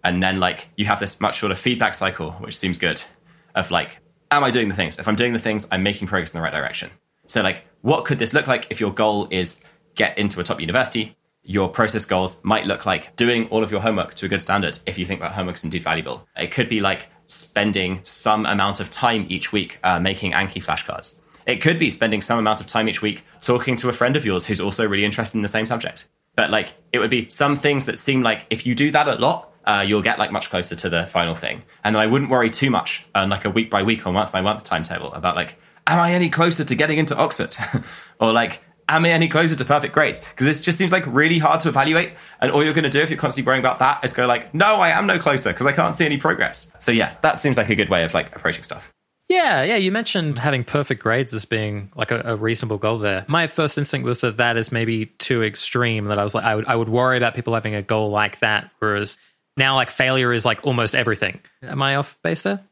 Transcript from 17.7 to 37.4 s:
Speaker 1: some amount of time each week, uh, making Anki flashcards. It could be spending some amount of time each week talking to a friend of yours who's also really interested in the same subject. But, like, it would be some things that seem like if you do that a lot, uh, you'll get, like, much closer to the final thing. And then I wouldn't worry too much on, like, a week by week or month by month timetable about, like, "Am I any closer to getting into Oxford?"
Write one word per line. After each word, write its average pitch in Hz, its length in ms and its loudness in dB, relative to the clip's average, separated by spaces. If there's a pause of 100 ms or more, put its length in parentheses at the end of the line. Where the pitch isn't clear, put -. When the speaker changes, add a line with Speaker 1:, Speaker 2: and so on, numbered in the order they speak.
Speaker 1:
some 107 420 0
amount 101 340 0
of 104 100 -8
time 117 400 0
each 90 220 -6
week, - 320 -4
uh, 92 160 2
making 98 340 -2
Anki 95 300 -2
flashcards. - 520 -6 (300)
It 123 160 -2
could 165 180 2
be 147 100 2
spending 107 320 0
some 117 160 0
amount 107 220 0
of 101 80 -10
time 110 220 0
each - 120 -6
week 107 220 -4 (180)
talking 123 360 0
to 123 120 -2
a 120 40 -2
friend 123 240 2
of - 80 -2
yours 92 200 0
who's 98 140 -2
also 101 280 -2
really 101 180 0
interested 110 320 -2
in 107 40 0
the 101 60 -2
same 110 180 -2
subject. 113 420 -6 (280)
But, 113 160 2
like, 107 220 -2 (200)
it 123 60 2
would 110 100 2
be 120 200 0
some 143 260 2
things 139 300 0
that - 120 -6
seem 131 240 0
like 110 280 0
if 113 180 -4
you 123 80 2
do 143 160 2
that 147 160 4
a 120 80 0
lot, 120 340 0 (160)
uh, 101 200 2
you'll 104 160 2
get, 107 180 0
like, 101 120 0
much 98 180 -4
closer 90 260 -4
to 90 140 -6
the 85 180 0
final 85 280 0
thing. - 280 -8 (200)
And 107 120 0
then 107 80 4
I - 20 4
wouldn't 131 240 2
worry 120 200 2
too 135 200 0
much - 360 -2 (100)
on, 98 140 2
like, 98 160 -2
a 104 40 0
week 110 200 0
by 98 120 2
week 110 240 0
or 90 80 -2
month 101 180 0
by 92 100 -2
month 107 220 -2
timetable 82 500 -6
about, 87 220 -2
like, - 200 -4 (320)
"Am 165 120 2
I 170 120 2
any 180 180 2
closer 165 340 0
to - 120 0
getting 151 240 2
into 156 180 0
Oxford?" - 400 -2 (300)